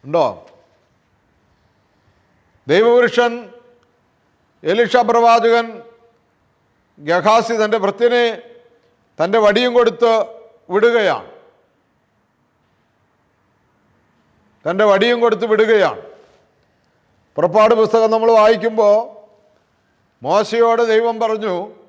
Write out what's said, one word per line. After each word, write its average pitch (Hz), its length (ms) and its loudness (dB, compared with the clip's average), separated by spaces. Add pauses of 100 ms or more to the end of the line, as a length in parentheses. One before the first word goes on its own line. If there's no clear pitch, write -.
ഉണ്ടോ? 147 220 -2 (2500)
ദൈവപുരുഷൻ 233 640 2 (1400)
എലീഷ 226 260 0
പ്രവാചകൻ 233 680 2 (1400)
ഗഹാസി 220 540 0
തൻ്റെ 214 220 -2
ഭൃത്യനെ 233 400 0 (960)
തൻ്റെ 196 180 0
വടിയും 226 400 2
കൊടുത്ത് 233 340 0 (580)
വിടുകയാണ്, 202 600 0 (3250)
തൻ്റെ 190 240 -2
വടിയും 233 340 2
കൊടുത്ത് 220 220 -2
വിടുകയാണ്. 214 560 0 (1300)
പുറപ്പാട് 208 400 2
പുസ്തകം 220 360 0
നമ്മൾ 226 280 0
വായിക്കുമ്പോൾ 214 580 2 (1300)
മോശയോട് 226 580 0 (100)
ദൈവം 226 320 0
പറഞ്ഞു 214 300 -4 (340)